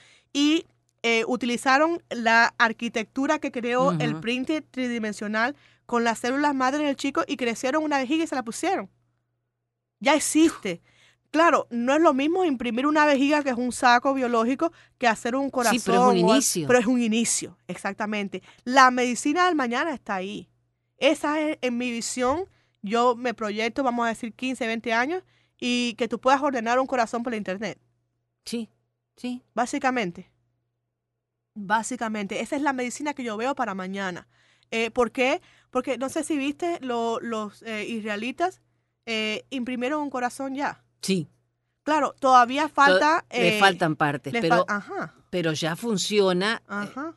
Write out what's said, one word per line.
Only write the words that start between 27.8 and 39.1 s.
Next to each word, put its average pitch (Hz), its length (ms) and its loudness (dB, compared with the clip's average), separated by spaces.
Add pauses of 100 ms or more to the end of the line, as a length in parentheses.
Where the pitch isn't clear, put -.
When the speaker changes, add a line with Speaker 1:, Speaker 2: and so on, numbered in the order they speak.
Speaker 2:
Sí, 226 240 -8 (480)
sí. 247 260 -10 (100)
Speaker 1:
Básicamente. 240 760 -4 (1200)
Básicamente, 214 880 -4
esa 233 160 -6
es 269 40 -2
la 285 120 0
medicina 254 400 -6
que 269 100 -8
yo 220 140 -6
veo 254 180 -2
para 226 180 -4
mañana. 190 540 -8 (440)
Eh, 226 200 -2
¿por 240 200 0
qué? 277 300 0 (300)
Porque 254 260 -2
no 262 120 -4
sé - 140 -4
si 311 140 -4
viste, 294 440 -4
lo, 233 400 -4
los, 220 420 -8
eh, 214 220 -8
israelitas, 226 760 -6 (440)
eh, 214 460 -4